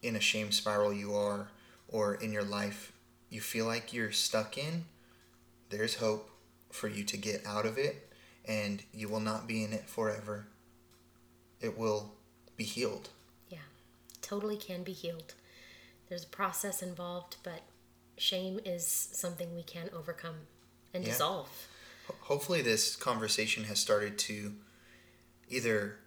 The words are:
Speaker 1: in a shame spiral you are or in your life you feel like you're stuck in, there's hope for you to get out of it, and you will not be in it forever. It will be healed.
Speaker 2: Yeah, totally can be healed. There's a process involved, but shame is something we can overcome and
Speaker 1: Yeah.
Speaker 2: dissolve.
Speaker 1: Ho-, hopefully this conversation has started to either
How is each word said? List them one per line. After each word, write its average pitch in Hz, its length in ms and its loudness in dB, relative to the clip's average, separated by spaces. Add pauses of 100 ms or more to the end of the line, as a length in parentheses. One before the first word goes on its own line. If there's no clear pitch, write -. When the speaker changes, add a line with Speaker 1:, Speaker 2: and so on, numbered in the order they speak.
Speaker 1:
in 117 140 0
a 104 40 0
shame 104 320 4
spiral 104 420 4
you 101 220 -2
are 101 340 2 (400)
or 104 260 2
in 110 160 -2
your 104 120 2
life 101 480 -2 (380)
you 107 120 -6
feel 113 240 0
like 117 280 0
you're 113 180 0
stuck 110 460 2
in, 165 280 -2 (840)
there's 107 260 2
hope 107 340 2 (420)
for - 160 -4
you 101 160 -2
to 104 140 -2
get 101 280 -2
out 104 200 0
of 110 120 2
it, - 300 0 (380)
and 104 380 0 (100)
you 107 160 -6
will 110 100 0
not 110 280 0
be 110 160 0
in 107 100 -2
it - 160 -4
forever. 107 560 -2 (1120)
It 110 180 -2
will 107 340 2 (440)
be 117 80 -4
healed. - 460 -2 (400)
Speaker 2:
Yeah, 170 100 -12 (640)
totally 208 360 -2
can 180 260 -6
be 196 100 -6
healed. 170 400 -8 (760)
There's 175 160 -8
a - 40 -16
process 190 560 -2
involved, 175 600 -6
but 170 180 -8 (560)
shame 185 460 0
is 175 240 -2
something 175 680 -2
we 170 80 -6
can 170 300 -8
overcome 165 420 -8 (580)
and 180 100 -2
Speaker 1:
Yeah. 113 80 0
Speaker 2:
dissolve. 151 380 2 (580)
Speaker 1:
Ho-, - 140 -6
hopefully 143 400 2
this 113 340 4
conversation 110 680 2
has 104 140 2
started 104 400 4
to 104 340 -2 (960)
either 110 580 2